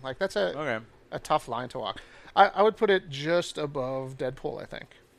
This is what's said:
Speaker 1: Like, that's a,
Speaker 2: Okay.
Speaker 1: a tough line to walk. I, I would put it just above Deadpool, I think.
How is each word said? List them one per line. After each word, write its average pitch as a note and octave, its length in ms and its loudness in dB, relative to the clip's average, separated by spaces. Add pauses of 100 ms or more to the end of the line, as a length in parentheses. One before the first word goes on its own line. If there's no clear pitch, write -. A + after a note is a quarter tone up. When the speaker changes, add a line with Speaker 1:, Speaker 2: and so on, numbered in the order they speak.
Speaker 1:
Like, C3 160 -8
that's F#3+ 180 -2
a, F#3+ 220 0
Speaker 2:
Okay. A#2+ 260 -2 (260)
Speaker 1:
a - 80 -6
tough - 300 0
line A#2+ 220 -4
to - 80 -10
walk. G#2 220 -6 (340)
I, G3 140 10
I G3 140 2
would G#3+ 140 4
put A3 140 2
it F#3+ 200 2
just D#3 480 0
above C3+ 580 -4
Deadpool, C3 460 -6
I - 20 -12
think. - 240 -12 (300)